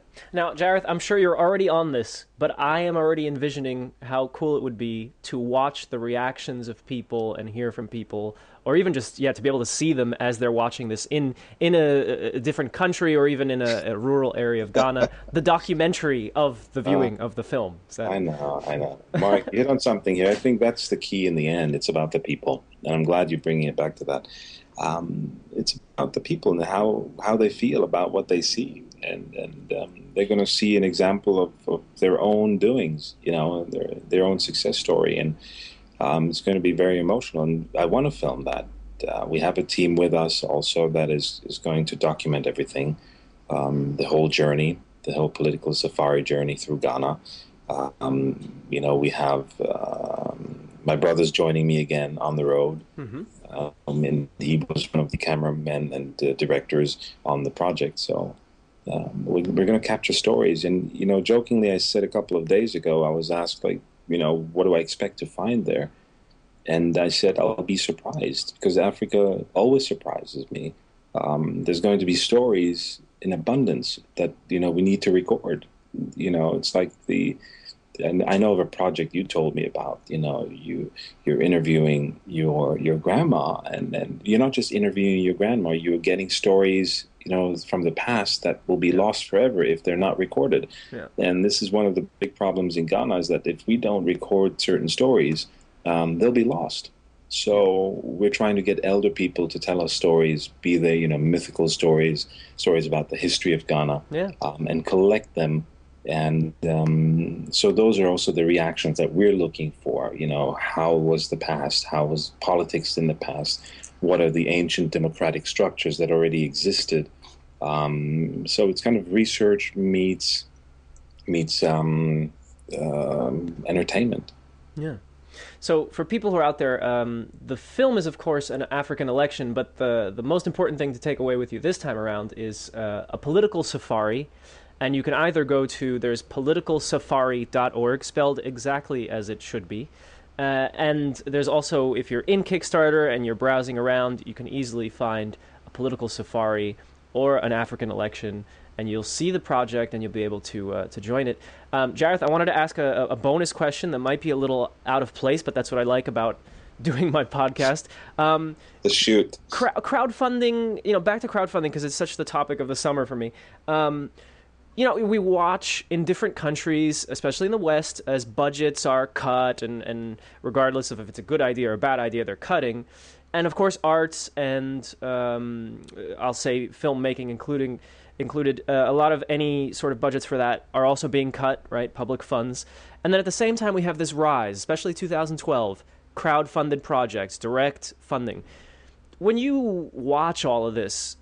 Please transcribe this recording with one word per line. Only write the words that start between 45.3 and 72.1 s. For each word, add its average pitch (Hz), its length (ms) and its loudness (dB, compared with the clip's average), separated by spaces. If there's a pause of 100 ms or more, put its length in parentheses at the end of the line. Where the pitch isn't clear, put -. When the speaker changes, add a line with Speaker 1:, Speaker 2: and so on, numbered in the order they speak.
Speaker 2:
safari 73 500 0
journey 71 340 -2
through 73 220 -6
Ghana. 67 420 -2 (480)
Um, 67 1040 -4
you 71 100 -2
know, 71 160 2
we 71 140 2
have, 69 340 0 (160)
um, - 1080 -6 (160)
my 76 120 2
brother's 82 340 4
joining 80 360 2
me 78 140 4
again 73 400 -2
on 76 160 -2
the 73 100 0
road. 71 360 2 (160)
Speaker 1:
Mm-hmm. 135 240 -12 (280)
Speaker 2:
Um, 73 540 -4
and 71 240 -2 (100)
he 78 300 0
was - 240 -4
one 78 120 2
of 73 60 -6
the - 60 -4
cameramen 76 760 -2
and, 69 300 -6
uh, 69 120 2
directors 71 800 0 (100)
on 71 180 0
the 69 80 -4
project. 85 480 -2
So, 50 360 -4 (580)
um, 82 340 -6
we, 87 160 0
we're 92 240 2
gonna 110 140 4
capture - 320 -2
stories. - 520 2
And, 90 300 0
you 95 120 -2
know, 98 140 4
jokingly, 113 520 4
I 92 60 2
said 101 260 2
a 95 40 -2
couple 101 280 -2
of 82 120 0
days 110 280 4
ago, 80 280 2
I 76 60 2
was 80 200 -2
asked, 85 340 -2
like, - 160 -2 (280)
you 85 100 0
know, 80 140 2 (200)
"What 90 120 2
do 90 120 6
I - 20 4
expect 90 400 -4
to - 80 -6
find 107 400 -2
there?" - 240 -2 (720)
And 85 320 2
I 87 120 2
said, - 320 2
"I'll 110 240 2
be 98 120 0
surprised," - 800 -4
because 92 240 2
Africa 101 680 2 (100)
always 131 300 4
surprises - 680 -8
me. - 220 -8 (420)
Um, 78 480 -2
there's 85 160 2
going 101 180 4
to 92 80 0
be 90 80 4